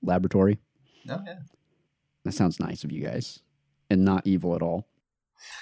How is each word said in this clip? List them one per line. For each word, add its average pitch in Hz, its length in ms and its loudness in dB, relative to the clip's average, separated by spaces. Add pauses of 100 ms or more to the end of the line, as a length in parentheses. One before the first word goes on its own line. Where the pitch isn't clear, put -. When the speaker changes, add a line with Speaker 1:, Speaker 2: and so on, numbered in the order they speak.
Speaker 1:
laboratory. 95 560 4 (500)
Speaker 2:
Oh, 165 180 -8
yeah. 180 100 -14 (880)
Speaker 1:
That 90 80 -4
sounds 87 280 0
nice - 240 -8
of 73 80 -8
you - 100 -6
guys. - 380 -8 (480)
And 95 160 4
not 95 220 2
evil 87 280 2
at 85 60 -2
all. 85 260 -2 (760)